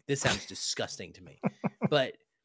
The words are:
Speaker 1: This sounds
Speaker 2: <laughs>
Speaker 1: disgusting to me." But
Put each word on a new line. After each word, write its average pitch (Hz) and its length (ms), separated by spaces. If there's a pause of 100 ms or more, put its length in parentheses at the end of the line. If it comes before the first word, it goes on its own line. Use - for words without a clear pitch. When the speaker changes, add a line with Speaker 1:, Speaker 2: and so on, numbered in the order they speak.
Speaker 1:
This 139 140
sounds 110 260
Speaker 2:
<laughs> - 0
Speaker 1:
disgusting - 680
to 90 80
me." - 180 (500)
But 131 240 (300)